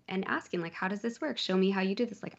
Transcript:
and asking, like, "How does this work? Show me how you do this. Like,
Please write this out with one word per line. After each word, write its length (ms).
and 180
asking, 340
like, 120
"How 160
does 120
this 200
work? 160
Show 180
me 160
how 80
you 160
do 100
this. 160
Like, 180